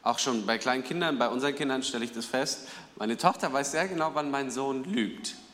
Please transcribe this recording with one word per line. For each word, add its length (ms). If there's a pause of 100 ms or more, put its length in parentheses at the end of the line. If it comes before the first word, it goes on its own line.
Auch 160
schon 260
bei 120
kleinen 260
Kindern, 340
bei 120
unseren 260
Kindern 280
stelle 220
ich 60
das 140
fest. 420 (300)
Meine 200
Tochter 360
weiß 180
sehr 160
genau, 260
wann 180
mein 200
Sohn 320
lügt. 520 (180)